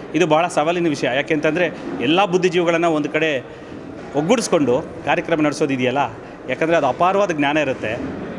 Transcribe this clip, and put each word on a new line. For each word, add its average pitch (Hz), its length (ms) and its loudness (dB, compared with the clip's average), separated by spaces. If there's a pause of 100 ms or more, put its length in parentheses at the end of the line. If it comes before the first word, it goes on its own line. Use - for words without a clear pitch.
(160)
ಇದು 165 120 4
ಬಹಳ 156 200 4
ಸವಾಲಿನ 170 400 0
ವಿಷಯ. 143 200 0
ಯಾಕೆಂತಂದ್ರೆ 151 580 0 (360)
ಎಲ್ಲ 170 240 2
ಬುದ್ಧಿಜೀವಿಗಳನ್ನ 170 600 2
ಒಂದು 151 240 0
ಕಡೆ 151 360 0 (680)
ಒಗ್ಗೂಡಿಸ್ಕೊಂಡು 156 680 2 (240)
ಕಾರ್ಯಕ್ರಮ 160 360 0
ನಡೆಸೋದಿದೆಯಲ್ಲ, 135 560 0 (520)
ಯಾಕಂದ್ರೆ 160 280 0
ಅದು 139 100 2
ಅಪಾರವಾದ 180 440 2
ಜ್ಞಾನ 147 260 0
ಇರುತ್ತೆ, 127 680 -4 (140)